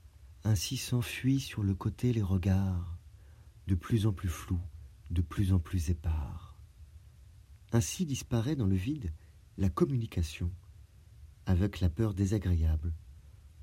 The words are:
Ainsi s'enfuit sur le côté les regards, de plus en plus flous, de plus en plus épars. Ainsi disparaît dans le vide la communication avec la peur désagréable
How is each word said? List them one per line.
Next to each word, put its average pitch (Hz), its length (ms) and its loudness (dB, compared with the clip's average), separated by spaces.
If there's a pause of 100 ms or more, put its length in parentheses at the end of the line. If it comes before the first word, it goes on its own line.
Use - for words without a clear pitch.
(440)
Ainsi 107 320 0
s'enfuit 127 640 0
sur - 220 -6
le 98 120 2
côté 113 380 0
les 113 100 2
regards, 95 760 2 (680)
de 95 80 2
plus 107 320 2
en 107 60 2
plus 95 160 -4
flous, 87 320 -4 (500)
de 85 120 0
plus 95 300 0
en 95 60 6
plus 85 320 -2
épars. - 680 -4 (1120)
Ainsi 117 320 2
disparaît 131 520 -2
dans 123 100 0
le 92 100 4
vide 107 360 -2 (440)
la 98 120 2
communication 98 840 0 (920)
avec 95 340 2
la 90 80 4
peur 107 260 0
désagréable 85 800 2 (680)